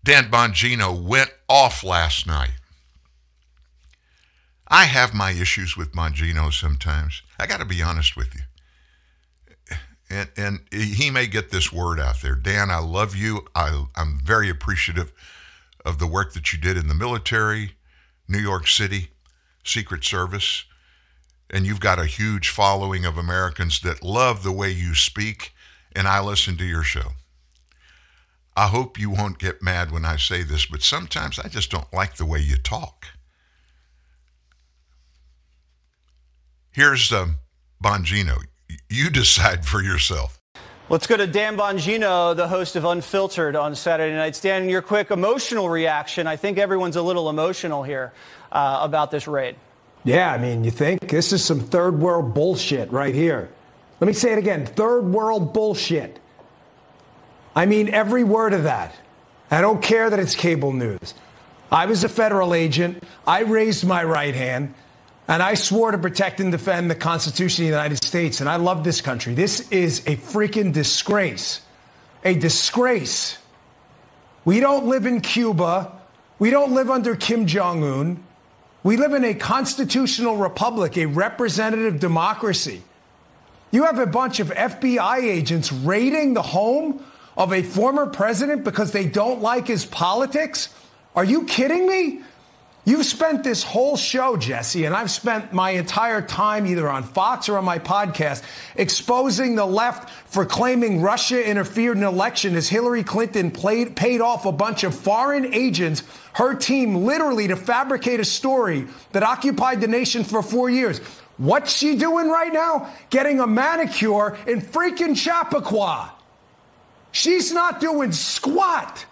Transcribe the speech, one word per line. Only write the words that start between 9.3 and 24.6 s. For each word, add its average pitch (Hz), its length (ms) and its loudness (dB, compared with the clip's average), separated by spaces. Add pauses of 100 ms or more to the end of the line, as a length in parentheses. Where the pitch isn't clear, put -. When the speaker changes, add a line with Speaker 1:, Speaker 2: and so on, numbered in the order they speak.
Speaker 1:
And, 98 280 -6
and 101 240 -4 (100)
he 107 400 -2
may 127 160 0
get 104 240 -4
this 92 220 -2
word 85 260 -2
out 65 240 -2
there. 67 140 0
Dan, 98 340 0
I 85 80 0
love 95 380 -4
you. 104 400 -4
I, 76 300 -2 (100)
I'm 78 260 -2
very 101 260 2
appreciative 87 640 -4 (720)
of 76 140 -4
the 78 80 -2
work 92 280 -2
that - 180 -4
you 78 80 -6
did 90 160 0
in 82 100 -2
the 76 80 2
military, 107 800 -2 (540)
New 98 100 0
York 98 300 0
City, 98 420 0 (540)
Secret 90 400 -6
Service, 92 600 -4 (840)
and 98 160 0
you've 101 140 -4
got 92 180 4
a 85 80 0
huge 101 440 -2
following 98 540 0
of 82 140 -2
Americans 87 640 -2
that 85 240 -4
love 110 400 0
the 95 80 -2
way 98 180 -2